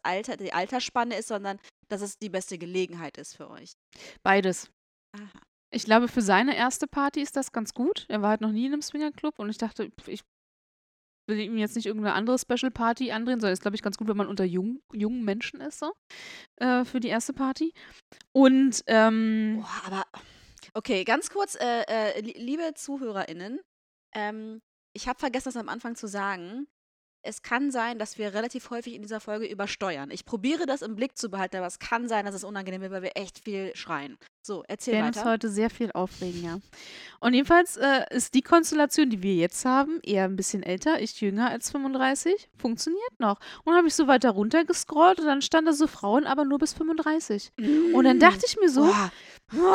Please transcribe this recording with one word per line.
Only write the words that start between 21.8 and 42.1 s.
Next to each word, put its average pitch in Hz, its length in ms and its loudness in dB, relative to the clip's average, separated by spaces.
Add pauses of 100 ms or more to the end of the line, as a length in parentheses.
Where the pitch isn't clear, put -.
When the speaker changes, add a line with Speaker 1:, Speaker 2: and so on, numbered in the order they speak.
Speaker 1:
äh, 214 320 -2
li-, 214 160 -8
liebe 302 380 -6
ZuhörerInnen, 220 840 -8 (560)
ähm, 220 460 -8 (340)
ich - 140 -10
hab - 120 -4
vergessen, 262 280 -4
das 247 80 -8
am 226 140 -8
Anfang 233 260 -8
zu - 100 -12
sagen. 196 600 -6 (600)
Es - 140 -12
kann 269 300 -2
sein, 240 280 -4
dass 214 200 -10
wir 208 160 -6
relativ 233 340 -6
häufig 240 260 -10
in 233 60 -14
dieser 214 180 -10
Folge 214 280 -8
übersteuern. 190 640 -6
Ich - 160 -14
probiere 277 400 -2
das 269 160 -4
im 220 120 -8
Blick 240 220 -6
zu 226 140 -8
behalten, 190 260 -6
aber 180 100 -4
es 180 120 -10
kann 233 280 -2
sein, 214 200 0
dass 196 80 -8
es 185 100 -10
unangenehm 190 380 -8
wird, 190 100 -10
weil 190 80 -8
wir 185 160 -6
echt 190 260 -10
viel 196 320 -8
schreien. 139 440 -10 (280)
So, 196 220 -8
erzähl 208 240 -6
Speaker 2:
Wir 214 60 4
werden 220 100 2
uns 233 80 -4
Speaker 1:
weiter. 220 140 0
Speaker 2:
heute 226 180 0
sehr 208 220 0
viel 226 220 -4
aufregen, 175 520 -6
ja. 170 140 -6 (600)
Und 247 120 2
jedenfalls, 339 460 6
äh, 269 260 4 (100)
ist - 200 -2
die 262 80 6
Konstellation, 302 680 4
die 208 140 -2
wir 190 140 2
jetzt 170 280 0
haben, 277 380 2
eher 190 220 0
ein 190 120 -2
bisschen 190 260 -4
älter, 190 380 0
ich - 220 -6
jünger 214 260 0
als - 220 -6
fünfunddreißig, 269 880 -2